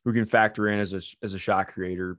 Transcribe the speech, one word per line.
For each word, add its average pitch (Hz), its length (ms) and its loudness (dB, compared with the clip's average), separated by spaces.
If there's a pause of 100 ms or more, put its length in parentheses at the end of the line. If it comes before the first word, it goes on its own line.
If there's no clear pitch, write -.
who 120 100 0
can 113 120 2
factor 110 440 4
in 104 100 0
as 98 140 -2
a, 95 80 -6 (220)
as 98 120 -8
a 92 40 -10
shot 95 280 0
creator, 90 520 -6